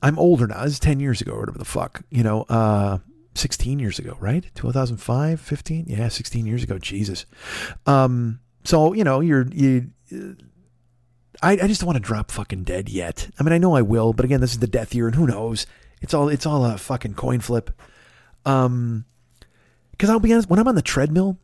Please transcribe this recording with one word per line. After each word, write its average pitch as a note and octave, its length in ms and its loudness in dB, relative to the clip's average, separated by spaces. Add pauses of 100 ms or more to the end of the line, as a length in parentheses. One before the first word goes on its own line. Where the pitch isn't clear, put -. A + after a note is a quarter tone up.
I'm D3 160 2
older D#3 300 6
now. A2 160 -6
This C#3+ 100 -2
is C3+ 60 -8
ten C#3+ 200 2
years C3+ 220 0
ago - 120 -8
or - 80 -8
whatever - 180 -6
the - 40 -10
fuck, - 460 -6
you A#2+ 140 2
know, A2 260 0
uh, G#2 480 2 (380)
sixteen - 420 -2
years A2+ 220 -4
ago, - 200 -12
right? B2 240 -2 (120)
Two A#2+ 160 -4
thousand B2 260 0
five, D3 420 -2
fifteen? D#3+ 480 -6
Yeah, A2 200 -2
sixteen A2+ 400 -6
years A#2+ 160 -2
ago. G2+ 160 -4
Jesus. G2 480 -6 (580)
Um, B2 540 2 (240)
so, D#3+ 300 4
you G#3+ 100 0
know, C3+ 160 2
you're, C#3+ 300 2
you, B2+ 420 2 (200)
uh, - 300 -14 (1000)
I, F3 100 4
I G3 160 4
just G#3+ 140 0
don't - 60 -4
wanna D3+ 120 0
drop G#2+ 320 -4
fucking F#2+ 320 -8
dead F#2 260 -6
yet. E2+ 400 -6 (100)
I C#3 40 2
mean, D#3+ 100 4
I E3+ 60 4
know F3 160 4
I B2+ 80 6
will, A2+ 280 2
but A2+ 140 0
again, C3 160 2
this B2 120 0
is A#2+ 60 -6
the A#2+ 80 0
death A2 280 -8
year, A#2 100 0
and A2+ 100 0
who D#3 120 4
knows? A2 400 -2 (340)
It's - 140 -10
all, C#3+ 140 2
it's D3 180 -2
all C#3+ 180 2
a A2 140 -2
fucking B2 340 -8
coin B2 280 -2
flip. A#2 280 -2 (720)
Um, B2 640 0 (920)
'cause G3+ 100 2
I'll A3+ 100 4
be A3 140 4
honest, A#3 160 4
when F3+ 100 4
I'm A3+ 80 4
on B3+ 80 4
the D#3+ 60 2
treadmill F3 600 0